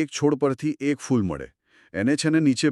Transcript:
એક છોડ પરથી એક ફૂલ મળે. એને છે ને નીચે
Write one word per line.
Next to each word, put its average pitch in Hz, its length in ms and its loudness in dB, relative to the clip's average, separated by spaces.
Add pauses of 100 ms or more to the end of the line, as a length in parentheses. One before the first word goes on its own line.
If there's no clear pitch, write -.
એક 151 200 -4
છોડ 147 180 2
પરથી 143 420 -2
એક 139 280 -4
ફૂલ 110 200 2
મળે. 67 240 -8 (420)
એને 120 220 0
છે 160 140 0
ને 160 180 2
નીચે 135 240 2